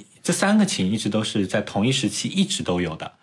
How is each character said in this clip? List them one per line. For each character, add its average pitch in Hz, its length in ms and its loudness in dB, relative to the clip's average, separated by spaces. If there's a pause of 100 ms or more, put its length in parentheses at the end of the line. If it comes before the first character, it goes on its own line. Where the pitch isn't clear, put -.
(220)
这 - 100 0
三 202 280 4
个 208 40 6
琴 95 280 0
一 113 40 2
直 104 140 -2
都 107 140 0
是 101 240 -2
在 110 120 -2
同 101 280 0
一 135 40 4
时 120 160 0
期 - 220 -4
一 - 160 2
直 - 160 -4
都 90 180 -2
有 80 160 -4
的。 - 280 -12